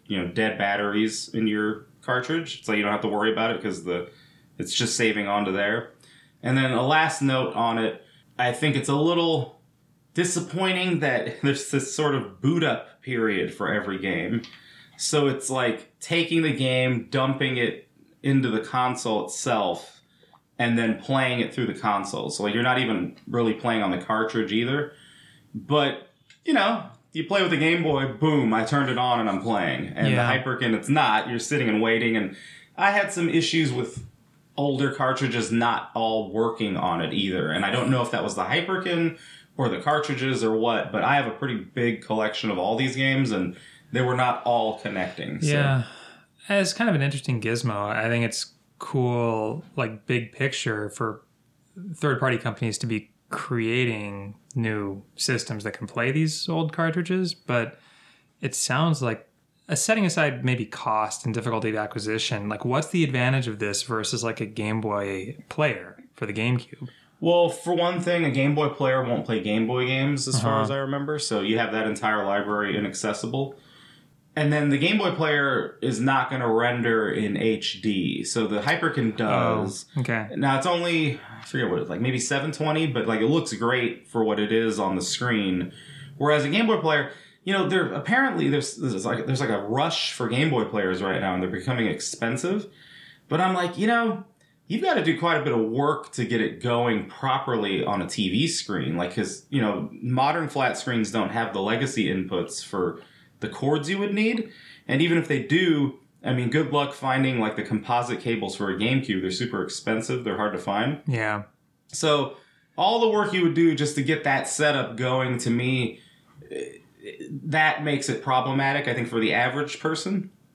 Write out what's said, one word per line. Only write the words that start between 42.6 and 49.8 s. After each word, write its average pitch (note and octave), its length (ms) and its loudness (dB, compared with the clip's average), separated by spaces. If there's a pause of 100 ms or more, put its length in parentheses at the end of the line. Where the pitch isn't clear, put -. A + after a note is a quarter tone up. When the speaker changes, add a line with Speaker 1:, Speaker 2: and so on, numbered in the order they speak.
Speaker 1:
these B2+ 200 -2
games, C3+ 340 2
and F#2 260 -2 (360)
they B2 80 0
were B2+ 160 0
not B2 280 0
all A2+ 340 2
connecting. - 640 -6
So. D3+ 100 2
Speaker 2:
Yeah. C#3 300 4 (680)
As G3 240 2
kind A#3 160 0
of F3 80 4
an C#3 60 2
interesting C#3 380 0
gizmo, A#2 340 0 (200)
I A2+ 140 0
think A#2 160 2
it's - 280 -4 (260)
cool, A#2+ 840 -2 (100)
like, A2+ 320 -6